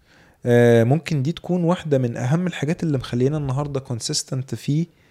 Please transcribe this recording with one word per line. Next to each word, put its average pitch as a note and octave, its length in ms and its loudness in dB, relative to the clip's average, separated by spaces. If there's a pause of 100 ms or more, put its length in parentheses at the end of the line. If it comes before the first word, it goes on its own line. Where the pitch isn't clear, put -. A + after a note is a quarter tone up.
(460)
آه، A#2+ 380 6
ممكن C#3+ 400 0
دي D3 80 -2
تكون F3 320 -4
واحدة D#3+ 340 0
من B2 200 -2
أهم D3+ 300 0
الحاجات E3+ 360 -4
اللي D3+ 140 0
مخلينا B2+ 400 -2
النهاردة C#3 420 -4
consistent C3 760 -6
في D3+ 320 -2 (240)